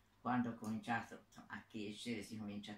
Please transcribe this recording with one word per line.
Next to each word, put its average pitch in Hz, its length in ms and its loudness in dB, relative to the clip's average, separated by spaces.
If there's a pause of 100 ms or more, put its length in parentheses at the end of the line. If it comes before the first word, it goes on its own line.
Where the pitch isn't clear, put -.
(200)
Quando 120 300 6
ho - 40 -2
cominciato, 110 720 0
insomma, - 240 -16
a - 180 -8
crescere 104 540 -2
si 107 140 -8
comincia 104 360 -4
a 104 60 -6